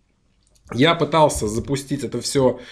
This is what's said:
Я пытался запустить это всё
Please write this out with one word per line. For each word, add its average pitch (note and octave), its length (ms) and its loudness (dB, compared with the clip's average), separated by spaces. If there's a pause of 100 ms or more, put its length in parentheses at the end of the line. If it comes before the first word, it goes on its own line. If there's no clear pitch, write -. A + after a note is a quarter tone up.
(720)
Я D#3 220 2
пытался D#3 520 2
запустить C3 560 -6
это A#2 180 -6
всё B2+ 380 2 (120)